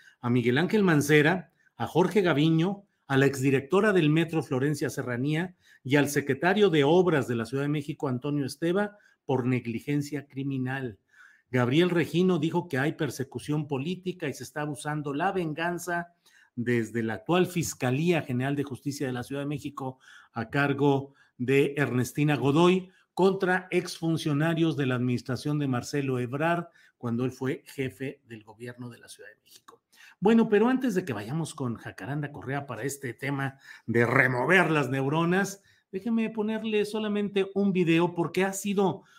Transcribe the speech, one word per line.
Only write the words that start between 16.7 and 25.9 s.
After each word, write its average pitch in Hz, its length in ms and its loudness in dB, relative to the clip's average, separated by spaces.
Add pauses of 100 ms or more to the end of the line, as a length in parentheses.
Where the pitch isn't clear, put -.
la 110 120 -4
actual 175 320 0
Fiscalía 151 760 -2
General 135 340 -4
de 143 80 -2
Justicia 139 420 -8
de 127 60 -4
la 123 100 -8
Ciudad 139 200 -8
de 139 40 -8
México, 139 520 -8 (340)
a 113 180 -8
cargo 139 640 2 (220)
de 139 400 2
Ernestina 139 600 0
Godoy, 175 540 4 (240)
contra 185 560 0
exfuncionarios 165 1080 -2
de 139 100 -2
la 127 80 0
administración 123 640 -2
de 143 100 -2
Marcelo 131 500 -4